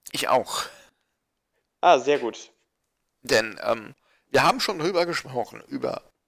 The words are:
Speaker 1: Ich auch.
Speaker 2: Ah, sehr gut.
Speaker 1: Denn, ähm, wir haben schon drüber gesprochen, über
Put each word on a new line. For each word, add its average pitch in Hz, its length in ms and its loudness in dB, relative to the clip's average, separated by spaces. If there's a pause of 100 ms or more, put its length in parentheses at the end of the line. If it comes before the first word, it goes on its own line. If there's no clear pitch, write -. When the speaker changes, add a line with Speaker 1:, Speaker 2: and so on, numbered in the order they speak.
(120)
Speaker 1:
Ich - 180 -4
auch. - 360 0 (1160)
Speaker 2:
Ah, 165 180 6
sehr 135 200 0
gut. - 340 -10 (680)
Speaker 1:
Denn, 110 420 0
ähm, 113 320 -4 (320)
wir 131 160 2
haben 214 160 4
schon 202 180 -4
drüber 175 300 0
gesprochen, 131 600 -6
über - 460 -8 (140)